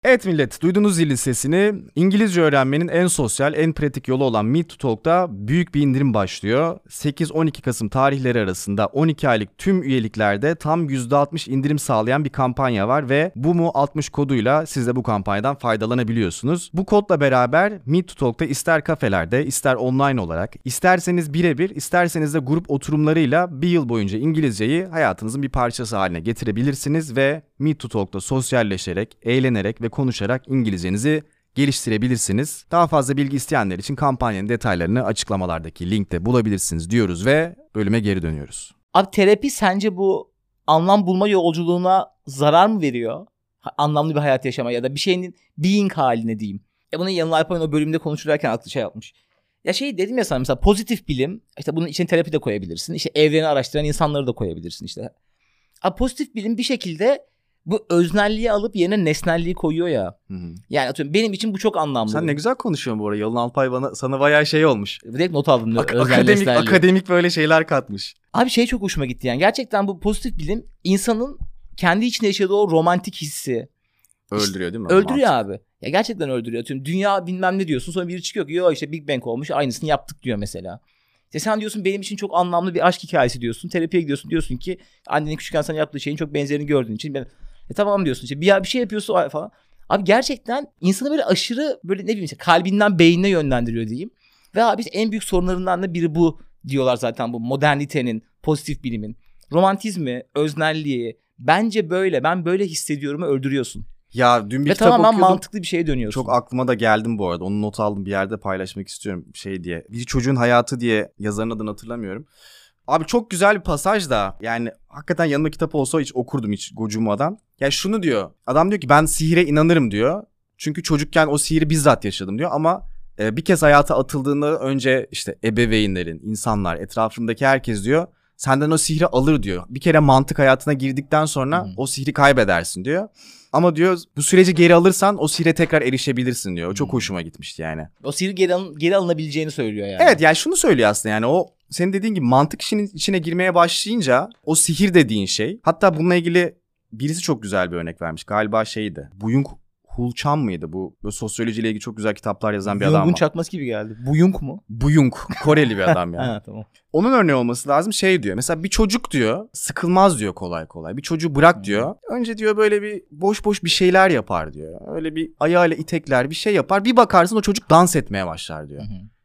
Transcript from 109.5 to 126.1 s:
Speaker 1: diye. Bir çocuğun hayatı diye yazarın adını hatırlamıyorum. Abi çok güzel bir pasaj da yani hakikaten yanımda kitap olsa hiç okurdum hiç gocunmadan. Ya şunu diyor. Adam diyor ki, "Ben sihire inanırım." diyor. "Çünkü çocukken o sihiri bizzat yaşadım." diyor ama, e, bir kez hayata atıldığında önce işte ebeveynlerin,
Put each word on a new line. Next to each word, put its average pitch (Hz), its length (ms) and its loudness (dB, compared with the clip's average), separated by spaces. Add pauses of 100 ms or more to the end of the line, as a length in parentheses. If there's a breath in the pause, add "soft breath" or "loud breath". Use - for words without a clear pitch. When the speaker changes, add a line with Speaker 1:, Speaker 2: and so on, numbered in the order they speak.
Speaker 1:
diye. 85 260 -8
Bir 117 140 -12
çocuğun 131 320 0
hayatı 120 440 2
diye 113 400 0
yazarın 104 300 -4
adını 107 200 -6
hatırlamıyorum. 113 560 -12 (640 soft breath)
Abi 156 180 0
çok 233 260 -2
güzel 202 240 4
bir 190 60 -6
pasaj 180 480 -2
da 101 320 0
yani 117 280 -4 (180)
hakikaten - 380 -2
yanımda 151 240 0
kitap 151 260 -4
olsa 147 240 0
hiç 135 160 -4
okurdum 117 360 -4
hiç - 240 -6
gocunmadan. 110 640 -2 (220)
Ya 139 120 0
şunu 202 320 -2
diyor. 107 280 0 (160)
Adam 160 240 2
diyor 208 100 -2
ki, 131 80 -10
"Ben 147 160 6
sihire 160 400 2
inanırım." 151 460 4
diyor. 131 320 0 (340)
"Çünkü 151 260 -6
çocukken 156 440 2
o 147 100 0
sihiri 156 320 0
bizzat 143 360 4
yaşadım." 98 320 -4
diyor 165 160 -4
ama, 160 340 0 (320)
e, 110 180 0
bir 160 80 -6
kez 175 180 4
hayata 147 340 6
atıldığında 143 640 0
önce 131 520 0
işte - 320 -8
ebeveynlerin, 107 800 0